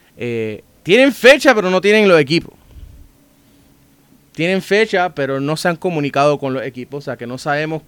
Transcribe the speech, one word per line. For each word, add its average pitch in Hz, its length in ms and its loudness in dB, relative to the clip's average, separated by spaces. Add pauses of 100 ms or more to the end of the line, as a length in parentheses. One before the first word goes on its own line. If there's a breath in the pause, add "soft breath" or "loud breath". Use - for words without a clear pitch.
(160 soft breath)
eh, 113 480 -8 (200)
"Tienen 254 280 4
fecha, 262 420 4
pero 190 160 0
no 185 120 0
tienen 208 260 4
los 175 100 6
equipos. 151 360 0 (1800)
Tienen 180 300 -2
fecha, 190 520 0
pero 135 280 -4
no 151 160 -4
se 185 100 -4
han 175 80 -2
comunicado 147 640 -2
con 135 140 -6
los 131 100 -6
equipos, 135 400 -12
o - 20 -20
sea 127 120 -8
que 117 100 -12
no 127 100 -10
sabemos 156 500 -6